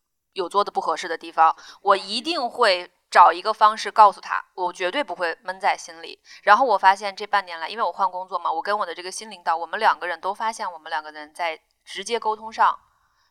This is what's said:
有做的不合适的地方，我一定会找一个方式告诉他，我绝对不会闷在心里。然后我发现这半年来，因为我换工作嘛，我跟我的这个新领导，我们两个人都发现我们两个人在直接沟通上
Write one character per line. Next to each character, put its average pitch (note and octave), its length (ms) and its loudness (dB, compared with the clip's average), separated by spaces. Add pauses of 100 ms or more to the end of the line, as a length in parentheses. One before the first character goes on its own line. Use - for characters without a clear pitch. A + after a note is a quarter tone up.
(320)
有 F3 160 -6
做 G3+ 160 2
的 G3 80 -12
不 G3 80 -4
合 E3+ 160 -2
适 F#3 100 -8
的 E3 100 -6
地 E3 140 -14
方， D#3+ 240 4 (280)
我 G3 140 4
一 F#3+ 240 -6
定 C#4 300 -4
会 F3+ 400 2 (200)
找 F3 220 8
一 F3 80 -4
个 G#3+ 120 -2
方 G#3+ 240 4
式 G#3+ 140 -8
告 G#3 200 8
诉 F3+ 100 -10
他， - 220 -8 (140)
我 F3+ 160 -4
绝 F3+ 180 -4
对 C#4+ 140 -2
不 - 100 -12
会 E3+ 300 -4
闷 F#3 160 -10
在 F3+ 160 0
心 E3 260 -18
里。 E3 160 -18 (240)
然 G#3 140 6
后 C4+ 100 2
我 G3+ 120 2
发 G3 180 4
现 G3+ 180 -8
这 G#3 120 -10
半 G3+ 180 0
年 E3+ 160 -12
来， D#3+ 80 -8
因 G#3 100 -12
为 A#3 40 -2
我 F3+ 100 -2
换 F#3+ 180 -2
工 F#3 160 -10
作 F#3 120 -6
嘛， E3 140 -4
我 E3 100 -6
跟 G#3 160 -2
我 G3 80 -4
的 E3 80 -10
这 F3 80 -14
个 F3+ 80 -12
新 A3 200 -14
领 F3+ 140 -18
导， E3 120 0
我 E3 100 -8
们 F3+ 120 -8
两 G3 220 2
个 E3+ 60 -8
人 E3+ 140 -6
都 F#3+ 140 -4
发 A3 160 -6
现 A3+ 200 -8
我 E3 80 -16
们 D#3 120 -16
两 D#3 120 -6
个 D3+ 100 -16
人 D3+ 220 -16
在 E3 260 -6 (240)
直 F#3 180 -12
接 A3+ 160 -4
沟 A3 160 -2
通 A3 180 -16
上 G3+ 220 2 (560)